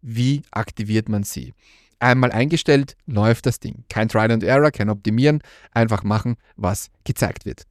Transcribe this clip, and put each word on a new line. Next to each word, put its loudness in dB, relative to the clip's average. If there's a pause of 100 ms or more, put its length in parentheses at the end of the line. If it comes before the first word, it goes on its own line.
Wie -2 (100)
aktiviert -4
man 0
sie? -10 (460)
Einmal 4
eingestellt, 0
läuft 0
das -2
Ding. -14
Kein -2
Trial 2
and 0
Error, 4
kein -4
Optimieren, 2 (320)
einfach 0
machen, -2 (220)
was -4 (160)
gezeigt -4
wird. -12